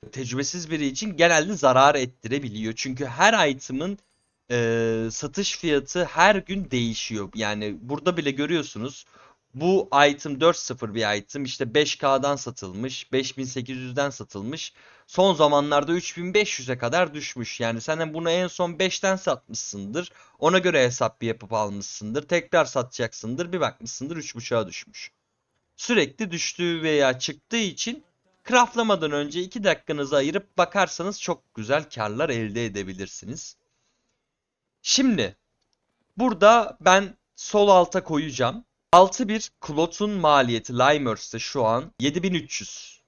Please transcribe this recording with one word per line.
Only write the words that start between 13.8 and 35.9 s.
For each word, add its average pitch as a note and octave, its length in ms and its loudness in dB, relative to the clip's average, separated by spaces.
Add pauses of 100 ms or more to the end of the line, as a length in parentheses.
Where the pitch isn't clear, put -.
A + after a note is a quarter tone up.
satılmış. A2+ 600 -10 (340)
Son F#3+ 280 4
zamanlarda D3 580 4
üç F3 240 -4
bin F3+ 180 -6
beş G#3 240 0
yüze B2 200 -6
kadar D3 360 0
düşmüş. C#3+ 460 -8
Yani A#2 200 -2
sen D#3+ 340 -4
bunu E3 160 -2
en F3+ 160 0
son E3+ 320 -4
beşten F#3+ 380 0
satmışsındır. B2+ 960 -6 (260)
Ona F3 200 4
göre E3+ 260 4
hesap B2 360 -2
bir A#2 60 -4
yapıp A2 260 -6
almışsındır. G#2+ 760 -6
Tekrar E3+ 360 2
satacaksındır. B2+ 880 -4
Bir F3+ 80 -4
bakmışsındır C3+ 560 -6
üç - 180 -12
buçuğa A#2 320 -2
düşmüş. - 460 -16 (640)
Sürekli G3+ 540 0
düştüğü E3+ 520 -4
veya C#3+ 360 2
çıktığı - 380 -8
için A3+ 480 -4 (440)
craftlamadan A3+ 640 2
önce D3 300 -4
iki G3 220 -8
dakikanızı D3 520 0
ayırıp D#3 420 0
bakarsanız F#3 600 0
çok - 340 -8
güzel C3 360 -2
karlar A#2 400 -2
elde A2+ 360 -2
edebilirsiniz. G2 920 -10 (1300)
Şimdi G3 540 2 (800)